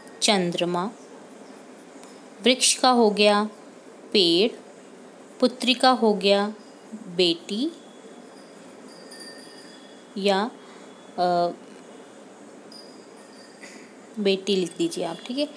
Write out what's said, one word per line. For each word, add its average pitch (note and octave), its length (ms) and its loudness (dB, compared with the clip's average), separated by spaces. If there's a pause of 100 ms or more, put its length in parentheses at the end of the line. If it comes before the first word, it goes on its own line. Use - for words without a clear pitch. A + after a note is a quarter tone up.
(220)
चंद्रमा, F3 680 -2 (1500)
वृक्ष B3 300 2
का - 160 2
हो A#3+ 200 4
गया G#3 340 4 (680)
पेड़, F#3 380 4 (880)
पुत्री B3 340 0
का C4 160 2
हो A3+ 240 2
गया G3+ 400 0 (400)
बेटी F#3 800 -2 (2500)
या, G3 340 0 (680)
अ, F3 320 2 (2750)
बेटी G3 360 0
लिख F3+ 220 -2
दीजिए E3+ 280 -2
आप। E3+ 120 -8 (100)
ठीक B3 100 -8
है, D4 200 -2